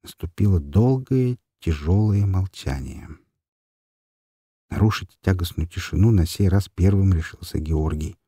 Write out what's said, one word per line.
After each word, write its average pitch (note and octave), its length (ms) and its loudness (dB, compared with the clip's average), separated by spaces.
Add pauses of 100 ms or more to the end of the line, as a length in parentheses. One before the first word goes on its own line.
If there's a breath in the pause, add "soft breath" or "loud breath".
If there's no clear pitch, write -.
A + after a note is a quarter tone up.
Наступило F#2+ 560 -2
долгое, B2 760 0 (220)
тяжелое G2+ 640 0
молчание. F#2 840 -6 (1600)
Нарушить - 520 -2
тягостную F2 460 -2
тишину G2 440 0
на F2+ 140 4
сей G2 240 0
раз G2 200 0
первым G2 440 2
решился - 460 -6
Георгий. D#2 580 -4 (100)